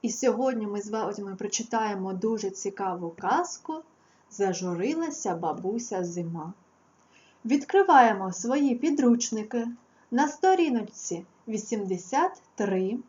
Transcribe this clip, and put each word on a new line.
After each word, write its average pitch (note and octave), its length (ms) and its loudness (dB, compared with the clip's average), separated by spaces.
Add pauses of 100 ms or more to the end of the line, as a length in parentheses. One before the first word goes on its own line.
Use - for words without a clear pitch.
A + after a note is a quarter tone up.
І A#3+ 80 -2
сьогодні A#3+ 560 0
ми G3+ 140 -4
з G#3 100 -10
вами G3+ 460 -4
прочитаємо G#3 760 -2
дуже G#3 380 -2
цікаву F#3 680 -6
казку D#4+ 640 -2 (480)
«Зажурилася F#3+ 1040 -2
бабуся F#3 720 -4
зима». E3+ 480 -6 (920)
Відкриваємо B3+ 880 6
свої C4 420 0
підручники A#3+ 920 2 (420)
на C4+ 180 2
сторіночці C#4+ 960 0 (240)
вісімдесят G#3+ 920 -2 (120)
три. F#3+ 440 0 (100)